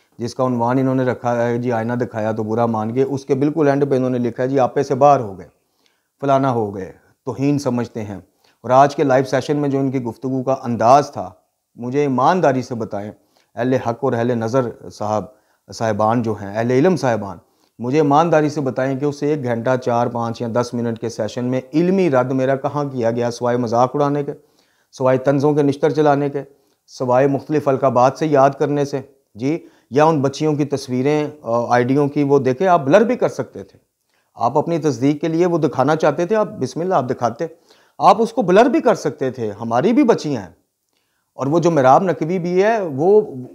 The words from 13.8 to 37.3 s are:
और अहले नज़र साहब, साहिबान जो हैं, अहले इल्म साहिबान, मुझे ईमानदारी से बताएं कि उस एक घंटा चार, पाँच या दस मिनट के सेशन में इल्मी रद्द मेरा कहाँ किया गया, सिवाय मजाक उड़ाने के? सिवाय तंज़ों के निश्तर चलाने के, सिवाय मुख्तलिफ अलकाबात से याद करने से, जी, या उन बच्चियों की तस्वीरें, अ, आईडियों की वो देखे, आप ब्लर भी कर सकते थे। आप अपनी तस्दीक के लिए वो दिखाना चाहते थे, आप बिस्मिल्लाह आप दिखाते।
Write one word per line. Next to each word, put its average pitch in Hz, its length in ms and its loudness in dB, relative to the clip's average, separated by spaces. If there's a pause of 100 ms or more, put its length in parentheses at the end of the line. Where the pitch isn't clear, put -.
और 127 100 0
अहले 120 200 0
नज़र 113 500 -2
साहब, 107 500 -6 (360)
साहिबान 110 520 0
जो 110 120 -4
हैं, 98 220 -10
अहले 120 220 0
इल्म 175 180 4
साहिबान, 104 440 -4 (400)
मुझे 123 180 -2
ईमानदारी 151 520 4
से 151 100 -6
बताएं 131 380 -4
कि 143 80 -4
उस 143 160 -4
एक 147 200 -2
घंटा 120 340 -2
चार, 120 320 0
पाँच 117 340 -6
या 120 60 -4
दस 120 260 -2
मिनट 117 240 -4
के 117 120 -6
सेशन 117 340 -6
में 127 180 -2 (120)
इल्मी 175 340 2
रद्द 127 240 2
मेरा 131 240 0
कहाँ 143 320 -4
किया 120 220 -2
गया, 120 200 -2
सिवाय 120 260 -2
मजाक 123 380 0
उड़ाने 143 280 0
के? - 320 -12 (400)
सिवाय 131 240 2
तंज़ों 143 360 2
के 147 80 2
निश्तर 143 300 0
चलाने 143 360 2
के, 143 140 -6 (440)
सिवाय 131 400 2
मुख्तलिफ 143 420 -2
अलकाबात 131 480 2
से 160 100 -2
याद 139 280 4
करने 147 300 0
से, 139 300 -8 (220)
जी, 139 280 -4 (280)
या 147 140 4
उन 160 160 2
बच्चियों 151 320 -2
की 143 100 -2
तस्वीरें, 139 680 -2 (120)
अ, 117 280 -2
आईडियों 135 360 2
की 147 140 -2
वो 139 160 4
देखे, 131 280 0
आप 175 140 4
ब्लर 160 240 4
भी 233 120 0
कर 180 120 -2
सकते 107 340 -10
थे। - 160 -20 (600)
आप 120 180 -2
अपनी 165 220 0
तस्दीक 143 420 0
के 170 80 -4
लिए 165 180 0
वो 170 120 0
दिखाना 147 360 0
चाहते 160 320 0
थे, 214 80 -2
आप 214 120 0
बिस्मिल्लाह 180 520 -4
आप 131 60 0
दिखाते। 123 520 -4 (440)